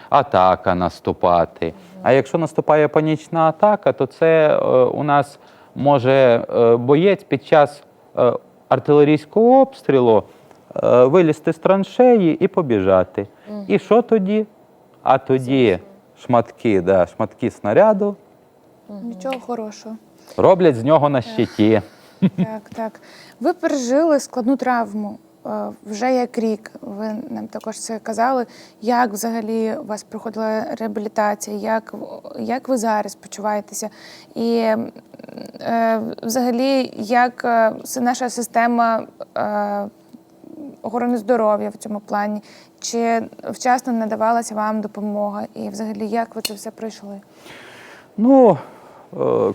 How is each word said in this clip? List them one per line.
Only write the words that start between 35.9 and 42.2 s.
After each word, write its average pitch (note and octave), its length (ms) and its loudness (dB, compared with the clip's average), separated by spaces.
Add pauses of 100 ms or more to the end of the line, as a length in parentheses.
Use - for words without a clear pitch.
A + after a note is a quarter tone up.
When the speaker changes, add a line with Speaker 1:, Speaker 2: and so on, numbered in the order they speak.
Speaker 2:
взагалі, B3+ 760 -2
як, A#3+ 480 -2
е, A3+ 280 2 (100)
с-, - 180 -8
наша B3 280 -2
система, A#3 720 -2 (340)
е, G#3 480 -4 (960)
охорони A#3+ 360 -4
здоров'я G#3+ 520 0
в G#3 60 -14
цьому G#3 240 -10
плані? G#3 420 -6 (380)